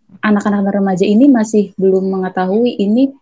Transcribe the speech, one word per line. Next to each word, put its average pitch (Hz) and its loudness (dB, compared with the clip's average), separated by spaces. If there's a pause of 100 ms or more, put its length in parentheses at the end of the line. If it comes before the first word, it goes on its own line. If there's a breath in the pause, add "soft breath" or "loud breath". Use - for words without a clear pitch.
(200)
anak-anak 202 0
dan 196 -2 (120)
remaja 190 -2
ini 220 4
masih 220 0
belum 190 0
mengetahui 190 -2
ini 220 0 (120)